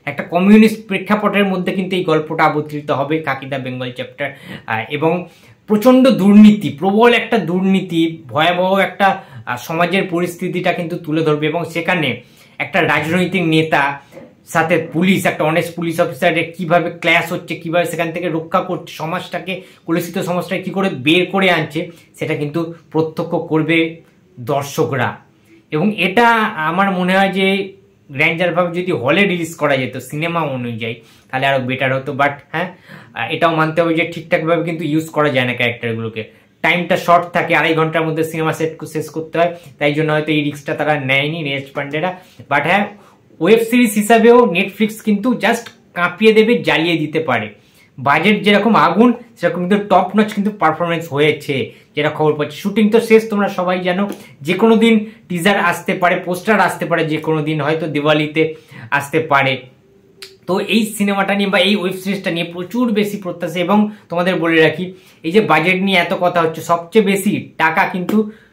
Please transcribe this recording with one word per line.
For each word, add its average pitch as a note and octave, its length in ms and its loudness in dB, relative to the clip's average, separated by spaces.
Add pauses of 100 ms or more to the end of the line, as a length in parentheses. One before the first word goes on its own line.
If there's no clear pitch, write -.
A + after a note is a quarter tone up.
একটা D3 180 -8
communist G#3+ 640 4
প্রেক্ষাপটের G3 580 -2
মধ্যে F#3 260 -2
কিন্তু F#3 240 -4
এই F3 80 -2
গল্পটা D#3 440 0
অবতরিত D3 440 -4
হবে, C3+ 280 -2
খাকি C#3 260 -6
দ্য C3+ 200 -6
বেঙ্গল B2+ 260 -8
চ্যাপ্টার। C3 360 -10 (400)
আহ, A2+ 220 -4
এবং E3 380 -2 (440)
প্রচণ্ড B3+ 380 6
দুর্নীতি, G#3 600 8
প্রবল G3+ 440 2
একটা A3+ 240 0
দুর্নীতি, E3+ 920 0
ভয়াবহ F3 520 2
একটা, F#3+ 280 2 (380)
আহ, A#2+ 120 -6
সমাজের E3+ 520 0
পরিস্থিতিটা F3 640 -2
কিন্তু E3+ 240 -6
তুলে D#3 240 -2
ধরবে D3+ 260 0
এবং E3 180 -2
সেখানে D#3+ 560 -4 (380)
একটা D#3 220 -2
রাজনৈতিক D#3+ 600 0
নেতা D#3+ 600 0 (460)
সাথে E3 460 0
পুলিশ, F#3 320 2
একটা E3+ 180 -2
honest D#3+ 320 -2
police E3 240 -4
অফিসারের E3 580 0
কিভাবে E3+ 340 0
clash E3+ 400 0
হচ্ছে, E3+ 240 -8
কিভাবে E3+ 300 -2
সেখান E3 260 -4
থেকে E3+ 180 -4
রক্ষা D#3+ 320 -2
করছে, F3+ 320 -8
সমাজটাকে, E3+ 680 -8 (240)
কলুষিত E3+ 320 -2
সমাজটাকে F3 460 -4
কি F3+ 80 -6
করে F#3+ 180 0
বের D#3 360 2
করে F#3+ 260 2
আনছে, E3 400 -2 (280)
সেটা D3+ 160 -4
কিন্তু D#3+ 380 -6 (180)
প্রত্যক্ষ D#3+ 440 -2
করবে D#3+ 680 0 (380)
দর্শকরা। C3+ 760 -2 (540)
এবং F3+ 260 0
এটা F#3 300 2 (420)
আমার F#3+ 220 0
মনে F#3 260 0
হয় F#3+ 140 2
যে F#3+ 420 0 (380)
গ্র্যান্ডারভাবে E3+ 680 0
যদি F3+ 100 -4
হলে D#3 340 2
release E3+ 300 -4
করা C#3+ 220 0
যেত B2+ 200 -6
সিনেমা E3 440 -6
অনুযায়ী, A#2+ 540 -6 (360)
তাহলে C3 160 -2
আরও C#3 120 2
better B2+ 360 -2
হতো। C3+ 180 -6
But C#3 180 0 (200)
হ্যাঁ, F3+ 200 -4 (420)
আহ, A#2 180 -4
এটাও D#3+ 240 0
মানতে D#3+ 260 0
হবে E3 120 2
যে D#3+ 200 -2
ঠিকঠাকভাবে D#3+ 500 -2
কিন্তু E3 200 -6
ইউজ D#3 260 -2
করা D3+ 200 0
যায় B2+ 180 0
না B2 60 -2
ক্যারেক্টারগুলোকে। A2+ 720 -4 (380)
টাইমটা E3+ 360 0
short F3 360 2
থাকে, D#3+ 220 0
আড়াই D#3+ 180 2
ঘন্টার D#3+ 340 0
মধ্যে D#3 160 -2
cinema D#3+ 300 -4
set, D#3+ 320 -6
শেষ D#3 240 -6
করতে D#3+ 300 -6
হয়, E3+ 160 2 (240)
তাই D3 140 0
জন্য D3+ 200 0
হয়তো D3+ 180 0
এই D3+ 100 2
রিস্কটা D3 320 -6
তারা D3 260 0
নেয়নি C#3 440 -2
নীরজ C#3 300 -6
pandera। D#3 420 -6 (340)
But D3 140 0
হ্যাঁ, G3 240 2 (520)
web G#3 200 6
series B3 340 2
হিসাবেও A#3 520 6
Netflix G3 440 -2 (140)
কিন্তু G#3+ 300 0
just G#3 360 -2 (240)
কাঁপিয়ে F3 400 2
দেবে, A3 220 4
জ্বালিয়ে D#3 400 0
দিতে D3+ 240 -2
পারে। A2+ 300 -2 (500)
Budget D#3+ 440 2
যেরকম G3+ 320 4
আগুন, F3 380 4 (240)
সেরকম F3 320 -2
কিন্তু G3+ 180 0
top F#3 280 4
notch G#3 180 0
কিন্তু G3+ 180 -2
performance D#3+ 600 -2
হয়েছে, D3 580 0 (240)
যেটা D3 140 0
খবর D3+ 240 0
পাচ্ছি। D3+ 240 -6
Shooting G#3 320 0
তো A3+ 100 4
শেষ, A3 300 4
তোমরা G3+ 200 0
সবাই F3+ 300 -2
জানো। F3+ 300 -2 (320)
যে D3+ 120 0
কোনো A3+ 220 4
দিন A3 300 4 (240)
teaser F#3 300 2
আসতে F3 340 -2
পারে, F3 220 2
poster F3+ 440 0
আসতে F3 260 0
পারে, D#3+ 200 0
যে D3+ 120 -2
কোনো D#3 240 -2
দিন D3+ 200 -2
হয়তো D#3+ 260 -2
দিওয়ালিতে D3+ 680 0 (360)
আসতে C#3+ 280 0
পারে। C#3 420 0 (840)
তো F#3 120 -2
এই G#3 260 0
সিনেমাটা G3+ 500 -2
নিয়ে G3 140 0
বা G3 100 0
এই G3 160 2
ওয়েব F#3 200 -2
সিরিজটা F#3+ 360 -6
নিয়ে E3+ 140 -4
প্রচুর F3+ 460 -4
বেশি G3+ 260 0
প্রত্যাশা। F3 420 -6
এবং G#3 320 2 (180)
তোমাদের F3 260 0
বলে E3 260 2
রাখি, D#3+ 320 0 (300)
এই E3 80 -6
যে G#3+ 100 4
budget D#3+ 340 2
নিয়ে F#3+ 220 0
এত F3 220 0
কথা F3 220 0
হচ্ছে, D#3+ 200 -2
সবচেয়ে E3+ 440 2
বেশি F#3+ 520 -2
টাকা F3+ 280 2
কিন্তু G#3 460 -2 (220)